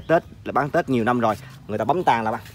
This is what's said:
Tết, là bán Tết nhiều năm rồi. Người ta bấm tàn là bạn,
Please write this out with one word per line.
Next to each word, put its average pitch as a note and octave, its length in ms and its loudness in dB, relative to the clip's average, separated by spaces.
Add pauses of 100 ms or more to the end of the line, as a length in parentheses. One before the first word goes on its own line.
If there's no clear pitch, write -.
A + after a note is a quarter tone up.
Tết, E3+ 160 2 (200)
là - 80 -8
bán C3+ 180 0
Tết E3 200 0
nhiều B2 140 2
năm B2 160 2
rồi. A2 160 2 (320)
Người G#2+ 100 -4
ta G#2+ 80 -2
bấm D#3+ 180 0
tàn A#2 200 2
là A2 80 0
bạn, A#2 100 -6 (140)